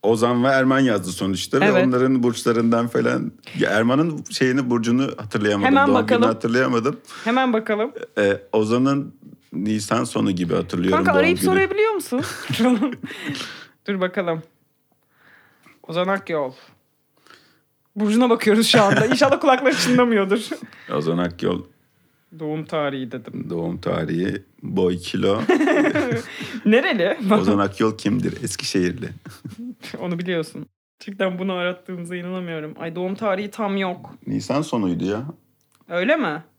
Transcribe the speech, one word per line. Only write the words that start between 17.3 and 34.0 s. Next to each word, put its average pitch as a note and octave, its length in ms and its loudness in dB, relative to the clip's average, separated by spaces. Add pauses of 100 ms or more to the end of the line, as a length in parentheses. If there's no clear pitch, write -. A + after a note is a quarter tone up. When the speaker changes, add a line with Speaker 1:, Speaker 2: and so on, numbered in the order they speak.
Speaker 2:
Burcuna G#3+ 340 4
bakıyoruz A3 380 4
şu A#3 140 6
anda. G#3 240 4
İnşallah C4+ 360 4
kulakları C4 360 4
çınlamıyordur. A3+ 720 2 (460)
Speaker 1:
Ozan D#2+ 220 0
Akyol. F2 440 -2 (800)
Speaker 2:
Doğum D#3 260 -6
tarihi C#3 460 -4
dedim. A2+ 380 -10
Speaker 1:
Doğum E2+ 320 -4
tarihi, F2 600 -2 (200)
boy, F2+ 340 0
kilo. F#2+ 480 0
Speaker 2:
<laughs> C#4 1200 0
Nereli? A3 680 2
Speaker 1:
Ozan F#3 260 4
Akyol G#2+ 380 0
kimdir? - 460 -2
Eskişehirli. - 680 -2 (440)
Speaker 2:
<laughs> - 460 -14
Onu F3 200 -6
biliyorsun. E3+ 460 -6 (340)
Gerçekten F#3+ 400 -4
bunu F#3+ 140 -4
arattığımıza F3+ 640 -6
inanamıyorum. F3 640 -8
Ay E3 160 -8
doğum F#3 200 -4
tarihi G3+ 360 -4
tam G3 260 -4
yok. - 380 -6 (120)